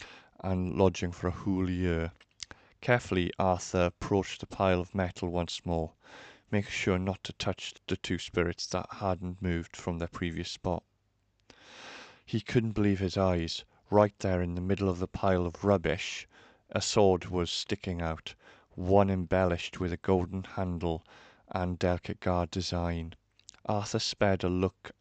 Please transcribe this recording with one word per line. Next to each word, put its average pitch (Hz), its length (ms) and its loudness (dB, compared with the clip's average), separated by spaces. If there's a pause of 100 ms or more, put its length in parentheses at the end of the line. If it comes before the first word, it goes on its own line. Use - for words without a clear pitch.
(420)
and 92 360 -2
lodging 92 340 4
for - 160 -4
a 87 40 0
whole 92 380 0
year. 87 420 0 (680)
Carefully, 92 560 0
Arthur 90 500 2
approached - 520 -2
the - 80 -12
pile 92 320 2
of 87 160 -6
metal 90 320 -2
once 85 380 -4
more, 82 260 -2 (580)
making 101 220 0
sure 92 260 2
not 95 280 -2
to - 80 -10
touch - 400 -6 (140)
the 92 100 -4
two 90 200 -4
spirits 85 500 -2
that 90 220 -6
hadn't 92 520 -4
moved 85 340 -4
from 85 240 -6
their 85 80 -4
previous 85 420 -6
spot. - 320 -4 (1400)
He 113 140 -2
couldn't 113 320 0
believe 101 280 2
his 95 180 0
eyes. 87 480 0 (240)
Right 104 300 6
there 92 220 0
in 87 140 -4
the 90 60 -4
middle 95 260 0
of 90 120 0
the 92 100 -4
pile 92 360 2
of 87 200 -4
rubbish, 87 600 2 (460)
a 104 80 0
sword 95 460 4
was 90 260 -2
sticking 92 500 -6
out, 80 320 -6 (420)
one 98 340 6
embellished 92 720 0
with 87 100 -2
a 87 60 -4
golden 92 460 0
handle 85 600 -4 (480)
and 90 260 -2
delicate 90 440 0
guard 87 280 2
design. 85 640 -4 (520)
Arthur 104 340 -2
spared 95 460 2
a 87 40 2
look 90 520 0